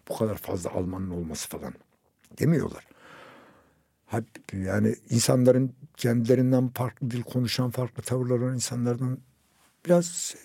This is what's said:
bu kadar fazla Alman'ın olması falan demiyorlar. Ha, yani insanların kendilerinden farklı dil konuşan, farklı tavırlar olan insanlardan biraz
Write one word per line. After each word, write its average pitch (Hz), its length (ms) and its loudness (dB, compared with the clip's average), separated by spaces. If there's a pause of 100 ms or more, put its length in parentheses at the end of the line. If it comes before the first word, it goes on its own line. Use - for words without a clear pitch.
bu - 80 -8
kadar 107 200 -2
fazla 92 340 -6
Alman'ın 92 400 -4
olması 82 380 -8
falan - 260 -10 (640)
demiyorlar. 139 480 0 (1200)
Ha, 120 140 -4 (320)
yani 98 440 0 (140)
insanların 127 640 4 (240)
kendilerinden 127 720 4
farklı 123 420 -4
dil 120 120 -4
konuşan, 123 480 -2
farklı 123 320 -6
tavırlar 123 360 0
olan 127 160 -2
insanlardan 123 640 -2 (680)
biraz 175 480 2 (100)